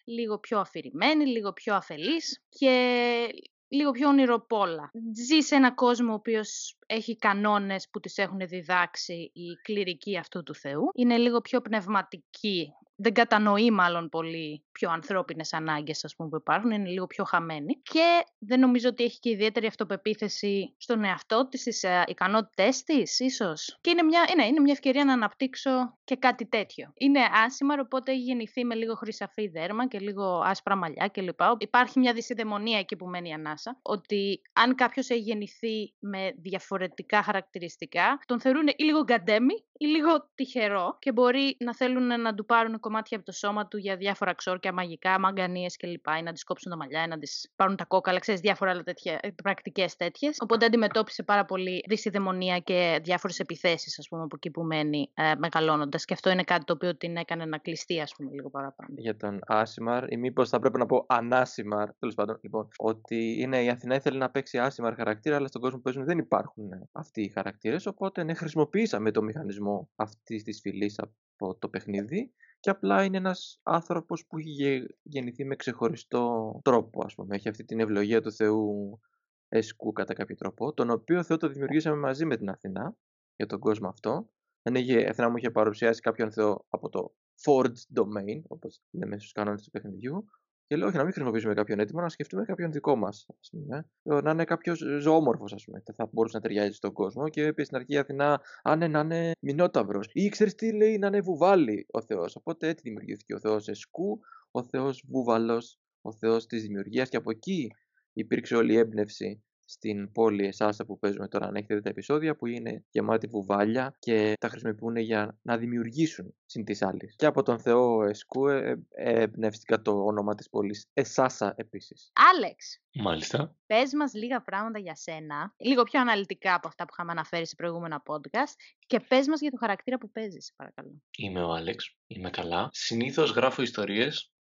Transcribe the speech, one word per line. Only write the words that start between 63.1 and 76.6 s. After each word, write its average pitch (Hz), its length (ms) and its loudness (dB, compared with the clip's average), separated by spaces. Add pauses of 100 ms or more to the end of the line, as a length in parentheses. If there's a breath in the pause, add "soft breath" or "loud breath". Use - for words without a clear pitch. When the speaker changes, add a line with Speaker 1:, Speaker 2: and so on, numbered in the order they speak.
Speaker 2:
είναι 127 240 0
η 120 60 2
Αθηνά 123 260 -2
ήθελε 135 220 0
να 131 120 -2
παίξει 131 300 -4
Άσιμαρ 120 360 -2
χαρακτήρα, 107 400 -2
αλλά 143 120 0
στον 127 140 -12
κόσμο 131 160 -2
που 123 60 -14
παίζουν 131 220 -4
δεν 170 120 0
υπάρχουν, 104 540 -2
ε, 92 200 -14
αυτοί - 300 -8
οι 98 80 -4
χαρακτήρες, 104 560 -4
οπότε, 190 380 -6
ναι, 160 100 -4
χρησιμοποιήσαμε 156 760 0
το 110 100 2
μηχανισμό 101 720 -4
αυτής 107 480 -8
της 107 180 -10
φυλής 98 380 -4
από - 600 -10
το 101 100 -6
παιχνίδι 104 600 -6 (280 soft breath)
και - 100 -4
απλά 196 340 2
είναι 190 140 0
ένας 185 460 -6
άνθρωπος 165 600 -2
που - 120 -12
έχει 156 120 -8
γε-, 139 380 0 (160)
γεννηθεί 135 420 -6
με 135 100 -6
ξεχωριστό 117 1080 -2